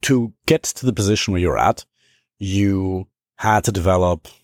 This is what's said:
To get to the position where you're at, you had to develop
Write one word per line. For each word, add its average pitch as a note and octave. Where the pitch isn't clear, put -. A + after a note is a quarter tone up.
To A#2+
get D#3
to -
the B2
position G2+
where F2+
you're D#2+
at, E2+
you F#2+
had G#2+
to -
develop F#2